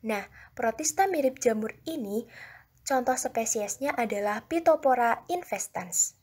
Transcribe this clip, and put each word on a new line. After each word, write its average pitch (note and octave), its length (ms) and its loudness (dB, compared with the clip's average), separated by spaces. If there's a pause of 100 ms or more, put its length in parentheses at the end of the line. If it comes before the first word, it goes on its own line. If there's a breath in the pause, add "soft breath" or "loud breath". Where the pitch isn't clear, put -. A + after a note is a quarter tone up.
Nah, G#3 160 -4 (320 loud breath)
protista D4+ 560 2
mirip C4+ 320 0
jamur A3 400 0
ini A#3 480 -6 (560 loud breath)
contoh B3+ 320 2
spesiesnya A3+ 800 -2
adalah G#3+ 480 -2
Phytophthora C#4+ 800 2
infestans. - 960 -4